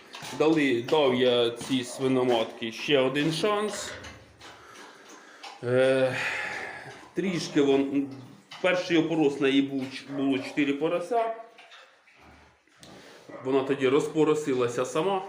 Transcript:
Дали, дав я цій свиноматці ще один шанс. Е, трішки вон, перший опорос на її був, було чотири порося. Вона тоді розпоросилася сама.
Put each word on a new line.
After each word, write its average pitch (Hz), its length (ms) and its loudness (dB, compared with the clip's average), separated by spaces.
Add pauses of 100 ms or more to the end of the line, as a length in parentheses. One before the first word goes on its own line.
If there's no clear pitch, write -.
(380)
Дали, 147 440 4
дав 139 320 4
я 123 360 4
цій 127 340 -2
свиноматці 123 880 0
ще 143 260 2
один 143 340 2
шанс. 208 580 -4 (1700)
Е, 131 520 2 (1000)
трішки 170 480 0
вон, 139 460 2 (540)
перший 180 360 2
опорос 156 420 2
на 139 80 2
її 139 140 4
був, 135 240 -4 (240)
було 139 280 -2
чотири 139 340 -2
порося. 175 640 -2 (2000)
Вона 135 200 2
тоді 131 240 2
розпоросилася 143 960 2
сама. 185 440 -2